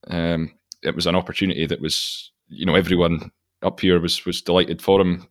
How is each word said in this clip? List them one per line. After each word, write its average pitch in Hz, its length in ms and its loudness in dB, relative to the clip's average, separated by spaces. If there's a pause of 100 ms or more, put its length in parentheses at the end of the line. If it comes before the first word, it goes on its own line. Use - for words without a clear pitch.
um, 85 440 -2 (300)
it - 140 -4
was 85 120 -2
an 85 80 2
opportunity 90 500 -2
that 76 140 -4
was, - 540 -6 (160)
you - 160 -10
know, 82 100 2
everyone 85 560 2 (300)
up 90 180 -2
here 90 220 4
was, - 240 -4
was 90 160 -6
delighted 87 400 0
for 98 180 4
him 90 320 0